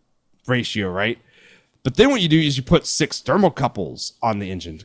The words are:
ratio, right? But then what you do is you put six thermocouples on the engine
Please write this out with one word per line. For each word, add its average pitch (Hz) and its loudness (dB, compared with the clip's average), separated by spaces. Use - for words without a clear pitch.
ratio, 113 -2
right? 104 -4
But 131 -4
then 254 8
what 262 2
you 170 2
do 156 6
is 143 0
you 131 -4
put 160 2
six - -2
thermocouples 135 -2
on 110 0
the 98 -6
engine 82 -10